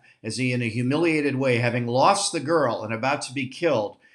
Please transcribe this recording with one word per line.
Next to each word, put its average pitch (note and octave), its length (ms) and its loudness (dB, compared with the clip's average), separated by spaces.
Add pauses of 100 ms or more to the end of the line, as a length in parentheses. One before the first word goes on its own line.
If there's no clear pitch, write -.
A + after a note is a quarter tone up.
(240)
as A2 140 -6
he, B2+ 140 0
in B2 100 0
a A#2 80 -2
humiliated C#3 640 0
way, B2+ 220 2
having A#2+ 300 0
lost D#3 440 4
the E3 80 -2
girl C3 440 0
and A2 100 -6
about C3 300 -2
to B2+ 100 -12
be C3+ 140 -4
killed, C3 500 -2 (180)